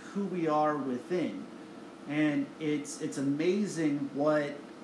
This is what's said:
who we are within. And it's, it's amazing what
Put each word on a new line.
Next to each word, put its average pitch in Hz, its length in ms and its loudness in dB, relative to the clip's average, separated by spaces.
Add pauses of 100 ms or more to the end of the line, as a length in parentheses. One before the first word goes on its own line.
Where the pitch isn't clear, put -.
(140)
who 202 120 0
we 170 220 0
are 151 300 4
within. 131 640 -2 (680)
And 147 360 2 (140)
it's, 151 420 -2
it's 151 160 -4
amazing 151 960 2
what 147 420 2 (280)